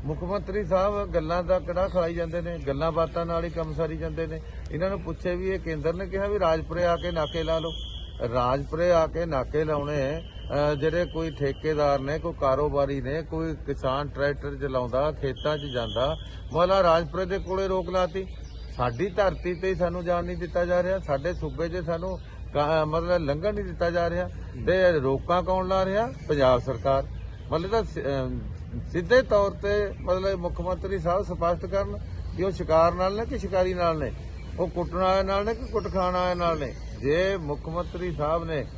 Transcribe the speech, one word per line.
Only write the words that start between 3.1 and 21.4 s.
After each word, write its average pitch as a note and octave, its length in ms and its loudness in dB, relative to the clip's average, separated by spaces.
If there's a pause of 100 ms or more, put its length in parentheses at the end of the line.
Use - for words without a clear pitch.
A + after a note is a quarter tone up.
ਨਾਲ E3+ 180 -2
ਹੀ E3+ 60 -4
ਕੰਮ D#3+ 240 -4
ਸਾਰੀ D#3+ 220 -2
ਜਾਂਦੇ D#3+ 300 -4
ਨੇ। D#3 140 -8 (300)
ਇਹਨਾਂ E3+ 200 -2
ਨੂੰ G3 100 -4
ਪੁੱਛੇ F3 360 -4
ਵੀ F#3 140 -2
ਇਹ F#3+ 80 -2
ਕੇਂਦਰ E3 360 -2
ਨੇ F#3 120 -6
ਕਿਹਾ F#3+ 200 -2
ਵੀ G#3 120 0
ਰਾਜਪੁਰੇ E3 460 2
ਆ E3+ 120 4
ਕੇ F3 140 -4
ਨਾਕੇ E3 320 -2
ਲਾ D#3+ 160 2
ਲਓ, E3 120 -4 (640)
ਰਾਜਪੁਰੇ C#3 580 2
ਆ E3 140 6
ਕੇ E3 200 -2
ਨਾਕੇ D3 380 0
ਲਾਉਣੇ, D3 540 0
ਅਹ, D3 560 -2
ਜਿਹੜੇ D#3 300 0
ਕੋਈ D#3+ 260 -4
ਠੇਕੇਦਾਰ C#3+ 680 2
ਨੇ, C#3+ 180 -2
ਕੋਈ E3 220 -4
ਕਾਰੋਬਾਰੀ C#3 600 2
ਨੇ, C#3 220 -2
ਕੋਈ D#3+ 320 -4
ਕਿਸਾਨ C#3 540 -2
ਟਰੈਕਟਰ C#3+ 480 -4
ਚਲਾਉਂਦਾ, C3 560 0
ਖੇਤਾਂ C#3+ 460 -2
'ਚ - 20 -6
ਜਾਂਦਾ, B2 560 -2 (360)
ਮਤਲਬ F3+ 280 4
ਰਾਜਪੁਰੇ E3+ 440 4
ਦੇ F#3+ 140 -2
ਕੋਲੇ F#3+ 300 -2
ਰੋਕ F#3 220 -2
ਲਾਤੀ। F#3 360 0 (500)
ਸਾਡੀ B2 320 0
ਧਰਤੀ F3+ 460 0
ਤੇ F3+ 140 -2
ਹੀ F#3+ 60 0
ਸਾਨੂੰ F3 300 0
ਜਾਣ F3 200 0
ਨਹੀਂ F3 120 -6
ਦਿੱਤਾ F3 280 0
ਜਾ F3+ 180 4
ਰਿਹਾ, F#3 160 0
ਸਾਡੇ D3+ 360 -2
ਸੂਬੇ D#3 340 -4